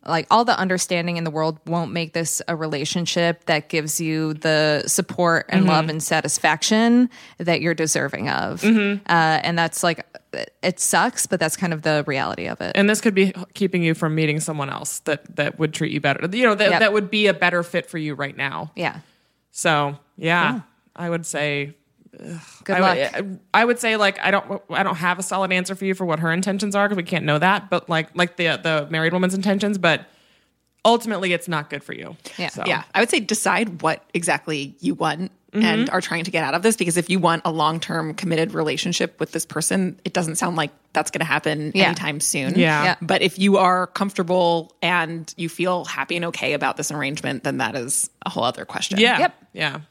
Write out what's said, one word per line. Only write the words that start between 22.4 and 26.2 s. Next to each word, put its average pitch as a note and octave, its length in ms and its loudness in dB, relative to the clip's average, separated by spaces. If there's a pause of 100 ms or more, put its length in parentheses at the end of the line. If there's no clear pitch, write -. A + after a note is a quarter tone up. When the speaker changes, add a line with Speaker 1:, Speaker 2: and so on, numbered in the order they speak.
Speaker 1:
Good F#3+ 120 0
Speaker 2:
I F3+ 40 4
would, F#3 200 4 (280)
Speaker 1:
luck. F#3 120 -12 (140)
Speaker 2:
I, G#3 80 8
I - 20 6
would A#3+ 140 2
say, A3+ 180 0
like, G3+ 240 2
I F#3 100 2
don't, G3 400 -2
I E3 120 0
don't F#3 140 0
have F3 220 0
a G3 40 -6
solid F#3+ 300 -2
answer F#3 220 -2
for F#3+ 120 -8
you F#3+ 80 0
for F#3 100 -4
what D#3+ 160 0